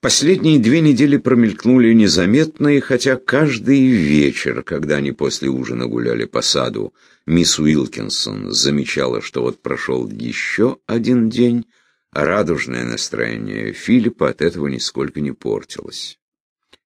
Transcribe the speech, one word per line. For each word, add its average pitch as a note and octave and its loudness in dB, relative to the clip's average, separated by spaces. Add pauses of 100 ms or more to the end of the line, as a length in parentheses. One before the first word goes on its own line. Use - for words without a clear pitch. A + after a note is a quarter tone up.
Последние D3 4
две B2 4
недели C#3+ 4
промелькнули A#2+ 4
незаметно, A2+ 2
и C#3+ 4
хотя C3 0
каждый C3 2
вечер, D2 2
когда D2 -4
они C#2+ -2
после C2+ -4
ужина B1 -6
гуляли A#1 -2
по A#1 -6
саду, A#1 -4 (320)
мисс E2 2
Уилкинсон A1+ -2
замечала, C2 -2
что B1 -6
вот B1 -4
прошел B1+ -6
еще G2 -4
один A#2 0
день, A#2+ 0 (460)
радужное C#2+ -2
настроение A1 -8
Филиппа G#2+ 0
от - -8
этого E2 -2
нисколько C2 -6
не C#2+ -4
портилось. - -10 (680)